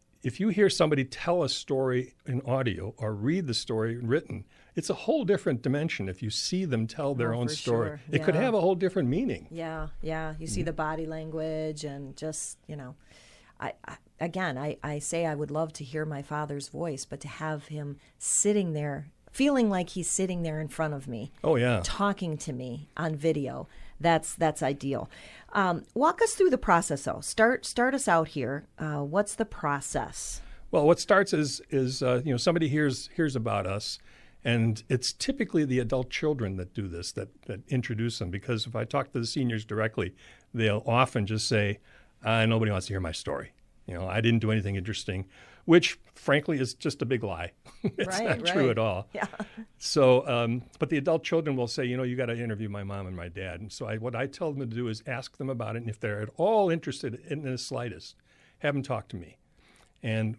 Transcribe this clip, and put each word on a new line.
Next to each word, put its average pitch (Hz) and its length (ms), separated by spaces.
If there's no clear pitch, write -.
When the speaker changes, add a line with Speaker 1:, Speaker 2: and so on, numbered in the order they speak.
Speaker 1:
if 127 160
you 208 100
hear 196 200
somebody 151 340
tell 175 400
a 135 60
story 127 640
in 127 160
audio 117 560
or 110 160
read 147 340
the 120 60
story 113 440
written, 123 480
it's - 140
a - 40
whole 262 320
different 165 360
dimension 143 480
if - 140
you 107 60
see - 360
them 113 220
tell 143 260
their 120 220
Speaker 2:
Oh, 117 60
Speaker 1:
own 120 80
Speaker 2:
for 113 60
Speaker 1:
story. 117 340
Speaker 2:
sure. - 120
Speaker 1:
It 156 120
could 185 120
Speaker 2:
Yeah. 175 60
Speaker 1:
have 254 120
a 202 80
whole 185 140
different 175 340
meaning. 165 420
Speaker 2:
Yeah, 160 380
yeah. 156 380
You 160 80
see 175 140
Speaker 1:
Mm-hmm. 147 60
Speaker 2:
the 160 60
body 160 320
language 156 800
and 139 320
just, - 420
you 151 100
know, 131 180
I, - 140
I, - 120
again, 170 380
I, 147 260
I 147 160
say 165 260
I 156 100
would 147 160
love 156 220
to - 100
hear 151 220
my 147 160
father's 147 480
voice, 170 360
but 143 160
to 156 60
have 156 400
him 147 300
sitting 202 560
there, 147 340
feeling 262 380
like 180 200
he's 175 200
sitting 180 340
there 156 160
in 156 100
front 156 240
of 139 140
me, 117 240
Speaker 1:
Oh, 156 120
yeah. 120 280
Speaker 2:
talking 190 560
to 151 140
me 127 440
on 156 180
video, 139 520
that's, 160 360
that's - 280
ideal. 139 460
Um, 180 400
walk 320 280
us 453 120
through 370 160
the 254 80
process, 170 460
though. - 180
Start, 233 440
start 247 280
us 269 140
out 165 220
here. 139 360
Uh, 156 220
what's 175 340
the 220 100
process? - 960
Speaker 1:
Well, 156 140
what 165 140
starts 196 320
is, 151 380
is, 131 340
uh, 123 220
you 151 60
know, 123 60
somebody 165 300
hears, 143 480
hears 151 200
about 107 320
us, 101 320
and 113 460
it's - 240
typically 220 500
the 127 160
adult 127 300
children 120 480
that 90 160
do 101 160
this, 85 240
that, - 300
that 107 260
introduce 117 500
them, 90 100
because 104 380
if 117 80
I 113 80
talk 135 300
to 127 60
the 117 80
seniors 117 360
directly, 107 500
they'll 107 320
often 120 400
just 110 220
say, 104 320
"Ah, 110 200
nobody 113 260
wants 92 160
to 104 60
hear 98 60
my 82 140
story. - 400
You 90 60
know, 87 140
I 92 120
didn't 117 200
do 110 120
anything 101 240
interesting," 95 520
which, 170 340
frankly, 147 460
is 131 140
just - 280
a 139 40
big 117 180
lie. 87 280
<laughs> - 0
It's - 100
Speaker 2:
Right, - 200
Speaker 1:
not - 60
true 175 180
Speaker 2:
right. 131 80
Speaker 1:
at 107 60
all. 107 360
Speaker 2:
Yeah. - 120
Speaker 1:
So, 131 500
um, 120 360
but 156 100
the 160 80
adult 156 260
children 156 320
will 120 120
say, 131 180
"You 123 100
know, 131 80
you 123 140
gotta 120 200
interview 110 300
my 101 160
mom 98 240
and 92 80
my 87 140
dad." 90 320
And 104 100
so - 160
I, 110 100
what 117 180
I 131 120
tell 151 240
them 139 80
to 113 60
do 120 140
is 110 180
ask 127 300
them 135 120
about 113 260
it, 117 80
and 117 60
if 107 120
they're 104 200
at 110 140
all 202 340
interested 143 600
in 147 140
the 131 140
slightest, 120 580
have 147 140
them 135 100
talk 113 260
to - 60
me. 82 220
And 110 380